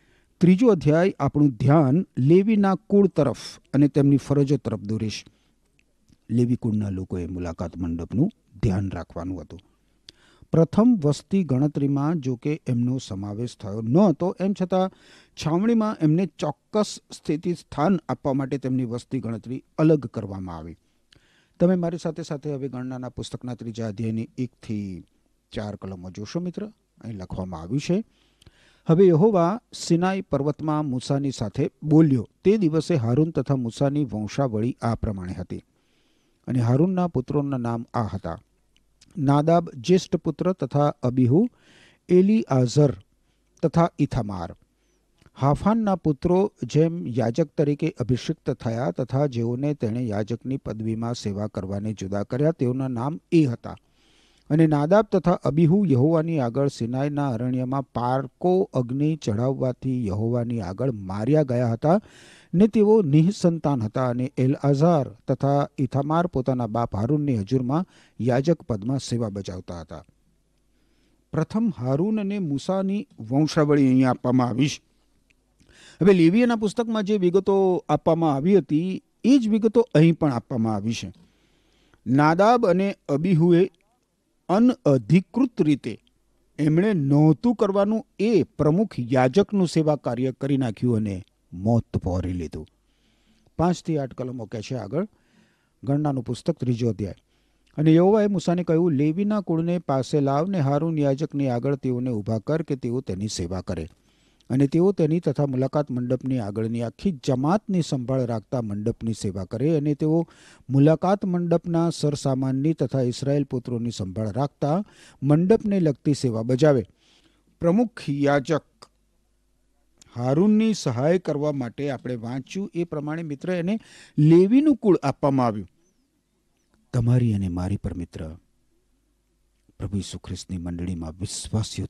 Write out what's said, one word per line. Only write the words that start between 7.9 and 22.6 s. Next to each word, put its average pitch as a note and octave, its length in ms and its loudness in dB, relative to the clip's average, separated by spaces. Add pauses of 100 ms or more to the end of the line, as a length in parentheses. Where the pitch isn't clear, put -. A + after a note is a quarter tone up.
ધ્યાન G2 260 0
રાખવાનું F2 520 -10
હતું. E2 180 -18 (920)
પ્રથમ G3+ 520 4
વસ્તી F3+ 400 0
ગણતરીમાં C#3+ 720 0
જો C3 200 -4
કે D3+ 320 -6
એમનો B2 300 0
સમાવેશ G#2 600 -8
થયો G#2+ 240 -8
ન A#2 160 2
હતો, F#3 420 2
એમ G3 220 -2
છતાં F#3 280 0 (560)
છાવણીમાં G#3+ 560 0
એમને D#3+ 240 2
ચોક્કસ - 760 -4 (140)
સ્થિતિ E3+ 400 -4
સ્થાન E3 460 -2 (100)
આપવા C3 240 -4
માટે C#3 240 -2
તેમની C3 280 -4
વસ્તી A#2+ 340 -8
ગણતરી A#2 440 -8 (140)
અલગ D#3 280 4
કરવામાં F#2+ 520 -10
આવી. E2 200 -14 (840)
તમે F3+ 160 4
મારી F3 220 -4
સાથે E3 260 -8
સાથે D3+ 300 -8
હવે C3+ 160 -8